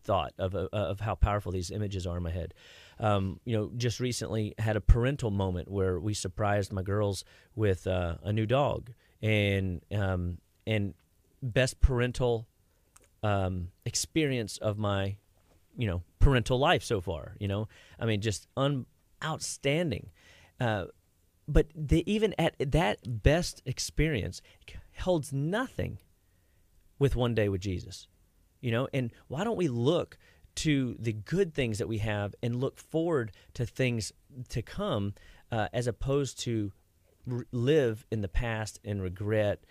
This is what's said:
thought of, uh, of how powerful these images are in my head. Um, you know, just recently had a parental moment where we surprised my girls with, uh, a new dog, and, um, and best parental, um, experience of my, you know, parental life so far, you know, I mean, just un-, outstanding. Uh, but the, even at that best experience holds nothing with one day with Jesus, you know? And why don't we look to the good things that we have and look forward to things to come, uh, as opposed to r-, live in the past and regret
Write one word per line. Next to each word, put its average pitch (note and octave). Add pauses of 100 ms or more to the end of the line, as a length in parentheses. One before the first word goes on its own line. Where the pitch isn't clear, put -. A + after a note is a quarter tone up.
thought F2
of, F#2+
uh, F#2
of G2
how G#2+
powerful G#2
these F#2
images G2
are F2
in F2
my E2+
head. F2 (460)
Um, G2+
you A#2
know, G#2+
just A#2+
recently A2
had A2
a G#2
parental B2
moment F#2+
where F#2+
we G#2
surprised G2+
my F#2+
girls G2+ (320)
with, G2+
uh, F2
a G#2
new A2
dog, B2 (280)
and, G2+ (100)
um, F#2 (300)
and G2+ (480)
best B2+
parental, A#2+ (800)
um, F#2 (160)
experience C3
of G#2+
my, G2+ (600)
you A#2
know, F2 (180)
parental B2+
life D3+
so G#2+
far, E2
you G2+
know, G#2 (320)
I -
mean, G#2+
just G#2+ (100)
un-, C3+ (380)
outstanding. D3+ (500)
Uh, G#2+ (640)
but D3+
the, D#3
even G#3+
at D#3+ (160)
that E3+ (260)
best D#3
experience - (600)
holds E3
nothing C#3+ (1000)
with C3+
one A#2+
day G#2+
with G2
Jesus, F#2+ (560)
you B2
know? A#2
And B2+ (160)
why D3+
don't A3+
we F3
look B2 (380)
to C#3
the A2+
good D#3+
things A#2
that G#2
we A2
have G#2
and A#2+
look C3+
forward D#3 (220)
to A#2+
things A#2+ (360)
to A2+
come, A#2 (380)
uh, A2
as A#2+
opposed C3+
to G#2+ (580)
r-, B2
live B2
in A2
the G2
past A2
and G2+
regret G#2